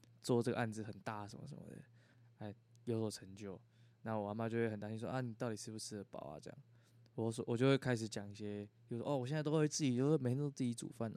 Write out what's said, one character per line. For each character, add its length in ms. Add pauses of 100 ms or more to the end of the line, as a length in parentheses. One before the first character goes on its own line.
(220)
做 200
这 80
个 60
案 140
子 120
很 180
大 280
什 100
么 80
什 80
么 140
的， 80 (600)
哎， 160 (300)
有 140
所 120
成 240
就。” 240 (440)
那 140
我 120
阿 60
嬷 140
就 80
会 140
很 100
担 100
心 80
说 120
：“啊， 100
你 140
到 160
底 60
吃 140
不 80
吃 200
得 60
饱 160
啊？” 200
这 80
样， 100 (580)
我 140
说， 160
我 100
就 100
会 100
开 180
始 140
讲 220
一 40
些， 300 (240)
比 60
如 80
说 100
：“哦， 60
我 80
现 100
在 60
都 100
会 160
自 160
己， 100
就 160
是 80
每 120
天 80
都 120
自 140
己 80
煮 160
饭 280